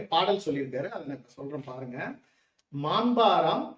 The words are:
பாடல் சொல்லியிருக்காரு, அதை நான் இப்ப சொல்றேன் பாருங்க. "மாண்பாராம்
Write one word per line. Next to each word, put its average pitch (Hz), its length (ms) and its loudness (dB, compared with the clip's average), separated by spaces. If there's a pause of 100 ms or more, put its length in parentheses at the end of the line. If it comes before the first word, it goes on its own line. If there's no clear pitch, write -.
பாடல் 190 360 2
சொல்லியிருக்காரு, 139 480 -4
அதை 208 140 -10
நான் 139 160 -10
இப்ப - 140 -20
சொல்றேன் 139 340 -10
பாருங்க. 127 320 -10 (760)
"மாண்பாராம் 180 920 4 (120)